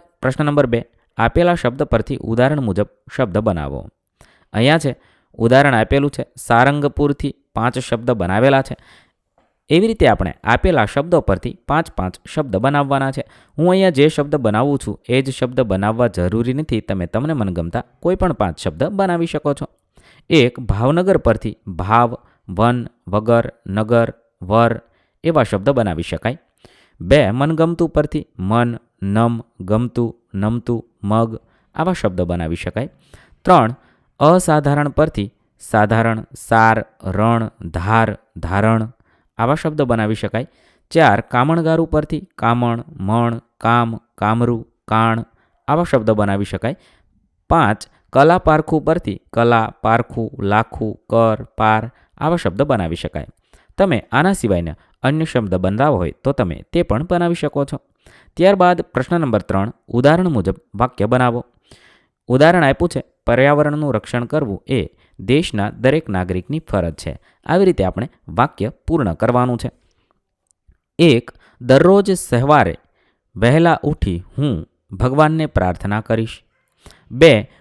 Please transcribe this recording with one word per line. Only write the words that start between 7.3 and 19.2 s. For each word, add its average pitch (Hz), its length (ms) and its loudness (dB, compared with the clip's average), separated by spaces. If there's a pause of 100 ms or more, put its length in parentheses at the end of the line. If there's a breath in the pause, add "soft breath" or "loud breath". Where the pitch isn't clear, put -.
પાંચ 123 260 -2
શબ્દ 120 320 -4
બનાવેલા 113 500 2
છે. - 140 -10 (920 soft breath)
એવી 180 180 4
રીતે 214 200 0
આપણે 98 240 0 (120)
આપેલા 123 420 2
શબ્દો 156 360 0
પરથી 98 320 -4 (140)
પાંચ 156 240 -2
પાંચ 92 240 -6 (120)
શબ્દ 135 280 -6
બનાવવાના 135 560 -2
છે. 135 120 -8 (340 soft breath)
હું 165 140 2
અહીંયા 190 180 4
જે 147 200 4
શબ્દ 147 260 -2
બનાવું 131 440 0
છું 104 180 -8 (120)
એ 127 120 2
જ 135 100 -6
શબ્દ 127 300 -4
બનાવવા 110 460 0
જરૂરી 107 460 -2
નથી. 135 280 -4
તમે 92 240 -4
તમને 139 280 -4
મનગમતા 95 500 -4 (160)
કોઈ 180 160 0
પણ 185 180 0
પાંચ 87 260 -4
શબ્દ 82 240 -4
બનાવી 180 420 -2